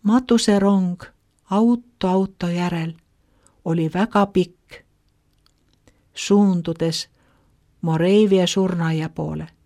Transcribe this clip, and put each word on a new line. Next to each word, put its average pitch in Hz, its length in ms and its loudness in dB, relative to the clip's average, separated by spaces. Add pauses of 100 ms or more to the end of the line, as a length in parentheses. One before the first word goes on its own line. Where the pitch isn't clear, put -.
Matuse 226 560 2
rong 190 440 0 (480)
auto 226 580 0
auto 190 400 -2
järel 175 440 -4 (720)
oli 165 300 -2
väga 202 320 0
pikk, - 480 -4 (1400)
suundudes 170 920 0 (720)
Moreivia 185 680 2
surnaia 165 600 -2
poole. 156 380 -8 (200)